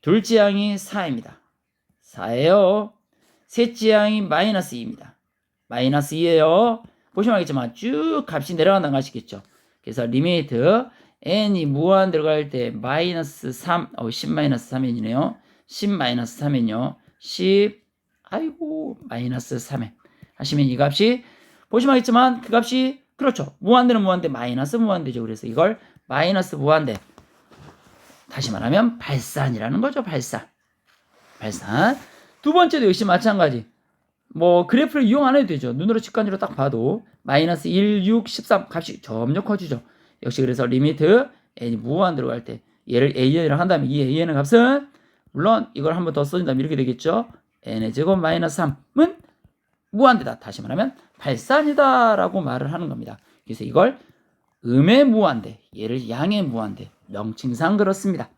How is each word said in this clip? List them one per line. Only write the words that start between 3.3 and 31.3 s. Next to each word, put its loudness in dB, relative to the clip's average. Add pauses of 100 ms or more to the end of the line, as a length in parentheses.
셋째 0
항이 2
마이너스 -2
이입니다. -12 (520)
마이너스 0
이예요. 4 (320)
보시면 2
알겠지만 -2
쭉 -4
값이 -6
내려간다는 4
거 0
아시겠죠? -10 (400)
그래서 -6
리미트 2 (360)
n이 0
무한 2
들어갈 0
때 -4
마이너스 -6
삼, -4
어, -6
십 -8
마이너스 -2
삼 -4
n이네요. -4 (300)
십 -6
마이너스 -4
삼 -2
n이요. -2 (220)
십, 0 (480)
아이고, -8
마이너스 -8
삼 -8
n -10 (440)
하시면 0
이 0
값이, 2 (440)
보시면 2
알겠지만 4
그 -6
값이, 0 (140)
그렇죠. -2
무한대는 4
무한대, 0
마이너스 -4
무한대죠. -2
그래서 -10
이걸 0 (300)
마이너스 -2
무한대. 2 (1400)
다시 -6
말하면 0
발산이라는 -4
거죠. -2
발산. -8 (920)